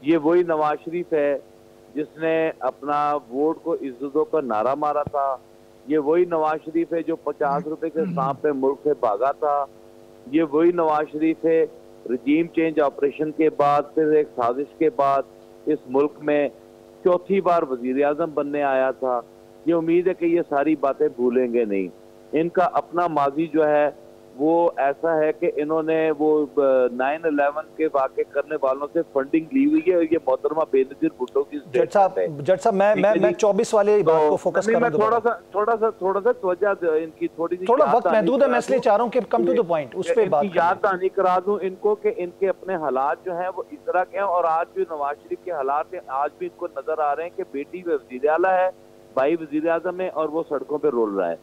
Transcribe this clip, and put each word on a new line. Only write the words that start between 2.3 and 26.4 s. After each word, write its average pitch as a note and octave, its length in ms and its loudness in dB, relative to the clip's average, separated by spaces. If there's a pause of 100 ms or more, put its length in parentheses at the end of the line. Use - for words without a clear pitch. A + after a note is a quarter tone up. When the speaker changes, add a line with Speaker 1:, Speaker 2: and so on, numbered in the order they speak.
Speaker 1:
अपना D3 540 -2
वोट C#3+ 480 -2
को D#3+ 120 -2
इज्जतों C#3 500 -4
का D#3 160 -2
नारा A#2 340 -2
मारा D3 280 -2
था, C#3 380 -4 (480)
ये D3+ 80 2
वही D#3+ 280 2
नवाज D#3 340 -2
शरीफ D#3+ 340 -4
है E3 100 -4
जो D#3+ 120 -4
पचास D3 520 -2
रुपए D#3 220 -6
के F#3+ 160 -2
सांप C#3 380 -2
पे D3+ 80 2
मुल्क C3+ 320 0
से D3 100 2
भागा B2 380 4
था, C#3+ 360 0 (640)
ये D#3+ 120 4
वही D#3+ 280 4
नवाज D#3 340 2
शरीफ D#3 400 -2
है D#3+ 180 4 (480)
regime D3 360 2
change D#3+ 320 0
operation C#3+ 520 0
के D#3 180 2
बाद, D3 340 2 (120)
फिर D#3 180 2
एक D3+ 140 2
साजिश B2+ 400 -2 (120)
के D#3+ 100 2
बाद C#3 340 0 (440)
इस D3+ 120 0 (100)
मुल्क C#3+ 320 0
में D3 300 0 (520)
चौथी F#3 380 2
बार E3+ 240 2
वजीर C3 400 -2
आजम D3+ 200 -2
बनने D3 360 -4
आया C3 300 0
था। B2+ 320 -4 (440)
ये E3 60 2
उम्मीद E3+ 340 2
है F#3 60 0
कि E3+ 220 0
ये E3+ 60 2
सारी D3+ 340 0
बातें C#3 340 0
भूलेंगे B2 560 0
नहीं। G2 240 -2 (460)
इनका E3+ 300 0
अपना E3 420 -2
माजी D3 460 -2
जो D#3 100 2
है D3 420 0 (320)
वो E3 420 2
ऐसा D3+ 460 0
है D#3 60 0
कि D#3 160 -2
इन्होंने D#3+ 640 0
वो, D3+ 340 2